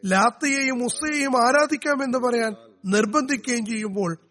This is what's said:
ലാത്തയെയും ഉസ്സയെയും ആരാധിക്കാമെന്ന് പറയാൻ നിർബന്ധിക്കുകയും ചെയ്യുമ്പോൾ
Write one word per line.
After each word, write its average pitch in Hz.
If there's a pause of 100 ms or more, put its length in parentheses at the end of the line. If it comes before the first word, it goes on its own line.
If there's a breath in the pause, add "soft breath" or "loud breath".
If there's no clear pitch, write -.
ലാത്തയെയും 247
ഉസ്സയെയും 277
ആരാധിക്കാമെന്ന് 285
പറയാൻ 233 (300)
നിർബന്ധിക്കുകയും 233
ചെയ്യുമ്പോൾ 202 (140)